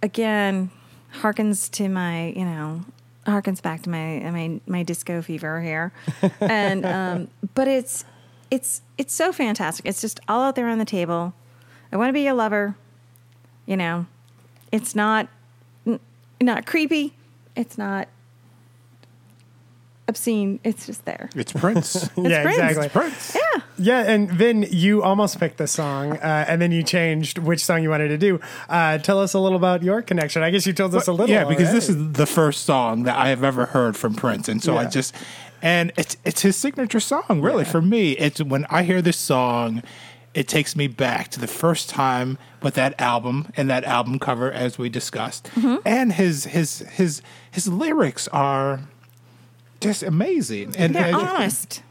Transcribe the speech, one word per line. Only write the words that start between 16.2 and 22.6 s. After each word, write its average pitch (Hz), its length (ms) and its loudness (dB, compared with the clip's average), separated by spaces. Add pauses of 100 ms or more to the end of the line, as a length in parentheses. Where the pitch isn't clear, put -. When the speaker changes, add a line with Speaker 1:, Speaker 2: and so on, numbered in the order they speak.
Speaker 1:
not 247 240 2
creepy. 302 480 0 (420)
It's 233 220 -6
not 196 320 -4 (2000)
obscene. 214 580 -2
It's - 220 -2
just - 180 -14
there. - 300 -10
Speaker 3:
It's - 180 -6
Prince. 170 600 0
Speaker 1:
<laughs> - 40 -6
Speaker 2:
Yeah, 170 260 2
Speaker 1:
Prince. 339 160 2
Speaker 2:
exactly. 160 280 2